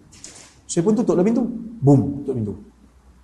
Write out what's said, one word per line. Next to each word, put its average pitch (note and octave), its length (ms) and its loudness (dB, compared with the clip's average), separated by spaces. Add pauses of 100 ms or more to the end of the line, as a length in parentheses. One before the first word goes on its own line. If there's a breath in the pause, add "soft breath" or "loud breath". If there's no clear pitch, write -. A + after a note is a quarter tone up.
(680 loud breath)
saya E3+ 160 -2
pun G#3+ 80 2
tutuplah F#3 320 2
pintu. A#3+ 180 2 (380)
Boom, C3 420 4
tutup C3 140 -6
pintu. G#2 180 -6 (680)